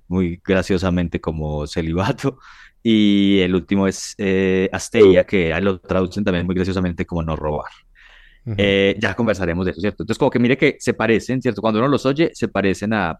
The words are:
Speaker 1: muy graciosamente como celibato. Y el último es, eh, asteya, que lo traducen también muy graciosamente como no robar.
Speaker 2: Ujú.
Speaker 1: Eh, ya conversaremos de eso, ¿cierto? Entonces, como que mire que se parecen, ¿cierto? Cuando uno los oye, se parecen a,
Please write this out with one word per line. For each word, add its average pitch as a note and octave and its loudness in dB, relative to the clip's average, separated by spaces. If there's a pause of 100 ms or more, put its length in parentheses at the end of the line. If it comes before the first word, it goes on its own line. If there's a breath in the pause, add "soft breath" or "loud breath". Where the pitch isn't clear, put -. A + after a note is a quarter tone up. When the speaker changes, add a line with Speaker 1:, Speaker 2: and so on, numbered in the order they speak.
Speaker 1:
muy F2+ -2
graciosamente F2+ 0
como D2+ -6
celibato. F#2 -4 (460 loud breath)
Y G2+ 4
el F2+ 2
último G2 0
es, - -6
eh, F#2+ 0
asteya, F#2+ 6
que E2+ 0
lo F#2+ -2
traducen F#2 -2
también F2+ 0
muy F2+ -2
graciosamente F2+ -2
como E2+ -4
no D#2+ -4
robar. D2+ -6 (760 soft breath)
Speaker 2:
Ujú. A2+ -6
Speaker 1:
Eh, G2 2
ya G2+ -2
conversaremos F#2 -2
de F#2 -2
eso, - -10
¿cierto? G2 -4
Entonces, A2 -6
como C#3 2
que B2+ 0
mire A#2+ 2
que C#3+ 0
se A#2+ -2
parecen, A2+ 0
¿cierto? G#2+ -4
Cuando A2 0
uno C3 0
los C3+ 0
oye, C#3+ 0
se - -4
parecen G2 -2
a, F2 -2